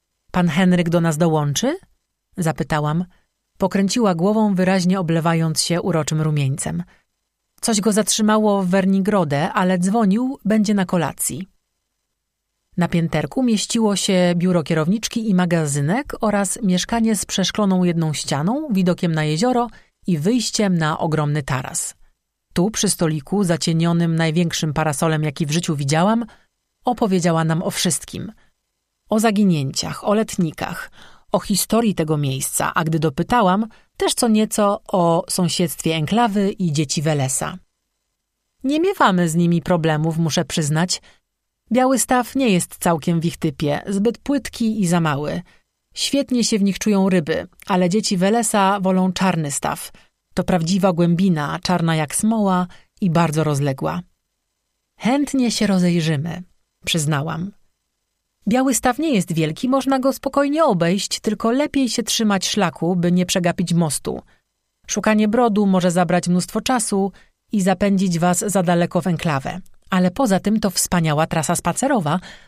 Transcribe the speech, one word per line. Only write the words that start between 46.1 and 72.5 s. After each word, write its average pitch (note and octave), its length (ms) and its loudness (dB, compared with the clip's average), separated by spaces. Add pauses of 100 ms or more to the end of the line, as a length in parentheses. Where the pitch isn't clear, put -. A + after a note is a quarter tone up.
się A3 160 0
w F#3+ 40 2
nich G3 160 0
czują G3 300 2
ryby, E3+ 380 0 (200)
ale F#3 220 2
dzieci G#3 280 0
Welesa G3+ 640 2
wolą F#3 340 0
czarny E3+ 380 0
staw. - 400 -6 (420)
To F#3 100 -2
prawdziwa F3+ 500 2
głębina, E3+ 680 2
czarna E3 320 0
jak D3+ 200 -2
smoła G3+ 520 0 (340)
i G3+ 80 2
bardzo D#3+ 340 2
rozległa”. D3+ 580 -2 (960)
„Chętnie C4 520 0
się G#3 160 0
rozejrzymy”, E3+ 760 0 (420)
przyznałam. D#3+ 680 -2 (960)
„Biały B3+ 280 2
Staw B3 240 -2
nie D#4 160 0
jest F3 180 0
wielki, D#3+ 360 -2
można C4+ 300 0
go C4 140 0
spokojnie C#4+ 500 0
obejść, F#3 560 0
tylko A3 320 -2
lepiej C4+ 380 0
się A3+ 140 -4
trzymać G#3 440 0
szlaku, F#3 480 0
by F3 160 2
nie F3+ 140 2
przegapić F3 480 0
mostu. - 480 -2 (640)
Szukanie G#3+ 400 0
brodu G#3+ 380 2
może F#3 260 2
zabrać F3 360 0
mnóstwo F3+ 340 -2
czasu G#3 500 -2 (400)
i G#3 100 0
zapędzić F#3+ 580 2
was F3+ 200 2
za G3 240 0
daleko F3 380 2
w - 60 -4
enklawę. E3+ 540 -2 (280)
Ale F3+ 220 2
poza G3 280 2
tym G#3 200 0
to G#3+ 100 0
wspaniała D#3+ 580 0
trasa E3 280 -2
spacerowa, F3 640 0 (280)